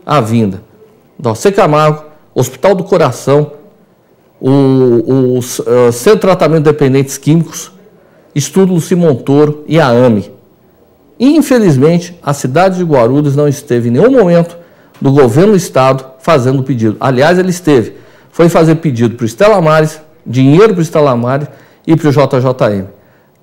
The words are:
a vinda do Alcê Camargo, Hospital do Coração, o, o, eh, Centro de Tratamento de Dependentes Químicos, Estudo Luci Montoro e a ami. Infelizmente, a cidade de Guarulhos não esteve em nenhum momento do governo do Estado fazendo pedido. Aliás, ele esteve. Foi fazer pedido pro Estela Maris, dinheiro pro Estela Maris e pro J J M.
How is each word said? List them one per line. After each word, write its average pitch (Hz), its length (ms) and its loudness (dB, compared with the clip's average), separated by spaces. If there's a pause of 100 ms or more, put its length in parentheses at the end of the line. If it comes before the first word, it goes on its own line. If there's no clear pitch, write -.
a 147 140 0
vinda 107 420 -4 (560)
do 120 100 -6
Alcê 190 240 -2
Camargo, 156 520 0 (300)
Hospital 156 400 -2
do 180 100 -6
Coração, 147 680 -2 (880)
o, 120 80 -2
o, 131 880 2
eh, 120 540 0
Centro 202 220 2
de 196 60 -2
Tratamento 170 440 0
de 151 80 4
Dependentes 135 460 0
Químicos, - 540 -2 (640)
Estudo 185 380 0
Luci 170 220 -2
Montoro 151 760 0
e 151 100 0
a 147 100 2
ami. 117 440 0 (840)
Infelizmente, 190 1040 0
a 143 100 -6
cidade 170 460 -2
de 180 60 -4
Guarulhos 139 520 0
não 147 100 0
esteve 120 420 -4
em 117 40 -2
nenhum 175 180 2
momento 175 460 0 (420)
do 135 140 0
governo 143 400 4
do 202 60 4
Estado 139 480 -2 (140)
fazendo 135 420 0
pedido. 113 360 -4
Aliás, 135 400 0
ele 185 120 -2
esteve. 143 460 -2 (340)
Foi - 180 -2
fazer 165 280 2
pedido 120 400 -4
pro 117 100 -6
Estela 202 340 0
Maris, 156 400 0 (240)
dinheiro 143 480 2
pro 175 100 -2
Estela 147 320 0
Maris 127 340 -4 (380)
e 160 100 2
pro 156 140 0
J 135 300 0
J 127 300 -2
M. 98 160 -6 (560)